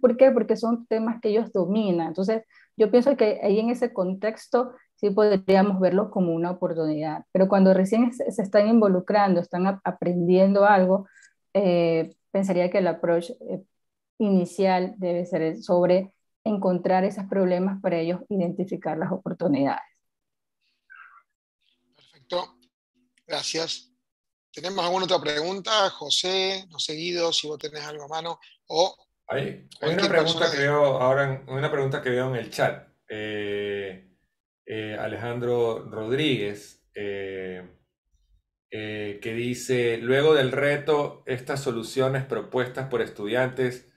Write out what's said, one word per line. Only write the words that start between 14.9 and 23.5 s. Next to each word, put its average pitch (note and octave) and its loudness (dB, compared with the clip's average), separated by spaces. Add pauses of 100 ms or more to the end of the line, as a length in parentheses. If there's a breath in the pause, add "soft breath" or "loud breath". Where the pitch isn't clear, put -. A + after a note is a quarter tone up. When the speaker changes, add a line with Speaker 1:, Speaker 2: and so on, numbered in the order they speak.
Speaker 1:
debe F3 -2
ser D#3+ -2
sobre F3+ 2 (320)
encontrar F#3 0
esos G3+ -4
problemas F#3+ 0
para E3+ 0
ellos E3+ -2
identificar F3 -4
las E3 -4
oportunidades. C#3+ -2 (2000)
Speaker 2:
Perfecto. - -10 (680)
Gracias. D#3+ -6 (600)